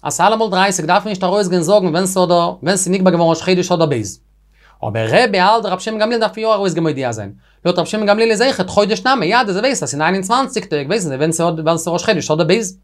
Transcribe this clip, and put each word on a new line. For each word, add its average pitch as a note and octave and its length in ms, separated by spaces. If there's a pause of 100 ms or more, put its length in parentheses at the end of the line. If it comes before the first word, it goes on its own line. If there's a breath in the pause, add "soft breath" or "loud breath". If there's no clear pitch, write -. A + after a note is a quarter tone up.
אז D3 180
אלע G#3 140
מאל A3 140
דרייסיק, F#3 360
דארף F#3 200
מען F#3+ 40
נישט F#3+ 140
ארויסגehen F3+ 360
זאגן, F#3 280
ווען E3+ 160
עס F#3+ 140
אדר, F3 360 (100)
ווען E3+ 100
עס F#3 140
נקבה F#3 240
געווארן, E3+ 180
ראש D#3+ 120
חודש F#3 300
אדר E3 140
בייז. A#2 340 (640 soft breath)
אבער A2 260
רבי G3 320
אלט, G#3+ 240
רבי F#3 160
שמעון A3 200
גמליאל A#3 180
דארף A3 180
יא A3 100
ארויסגehen G3 320
מיט D#3+ 160
דיר B2+ 160
זיין. G#2 200 (340 soft breath)
לויט F3 140
רבי E3 100
שמעון G#3+ 180
גמליאל A3 280
זאגט, G3+ 340
חודש G#3 360
נמי, B3+ 200
יא, A#3 180
דאס G3 120
ווייסט, A#3 280
דאס C#3 100
אין C#3+ 80
einundzwanzig G3 640
טאג, C#3+ 200
ווייסן F#3 220
זיי, C3+ 100
ווען D#3 120
עס, D#3 100
ווען E3 280
עס E3 200
ראש E3+ 180
חודש F3 260
אדר D#3 120
בייז. F#3+ 400